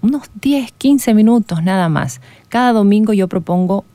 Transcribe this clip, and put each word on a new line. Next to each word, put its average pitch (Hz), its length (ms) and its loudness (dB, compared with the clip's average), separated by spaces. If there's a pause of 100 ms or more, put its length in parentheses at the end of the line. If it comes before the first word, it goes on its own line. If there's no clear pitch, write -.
unos 269 220 -2 (180)
diez, 277 300 -2
quince 262 420 0
minutos 214 480 2
nada 185 260 -2
más. 143 320 -4 (300)
Cada 247 240 0
domingo 214 400 2
yo 190 140 0
propongo 180 680 -4